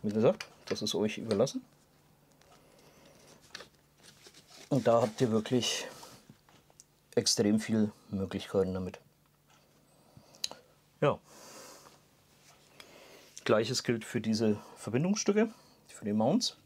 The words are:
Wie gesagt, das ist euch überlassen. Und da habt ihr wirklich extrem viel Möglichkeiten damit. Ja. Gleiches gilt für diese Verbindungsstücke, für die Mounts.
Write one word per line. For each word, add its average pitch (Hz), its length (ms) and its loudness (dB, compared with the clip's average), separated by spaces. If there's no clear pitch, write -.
Wie 107 100 -2
gesagt, 117 340 2
das - 140 -4
ist 104 140 -4
euch 107 240 -2
überlassen. 113 440 0
Und 123 160 2
da 117 160 6
habt 110 180 -2
ihr 120 100 2
wirklich 110 560 0
extrem 110 460 4
viel 110 320 0
Möglichkeiten 95 640 -2
damit. 92 260 -6
Ja. 139 160 4
Gleiches 113 380 2
gilt 117 220 -2
für - 160 -4
diese 110 360 2
Verbindungsstücke, 202 760 0
für - 160 -18
die 104 80 -2
Mounts. 117 540 0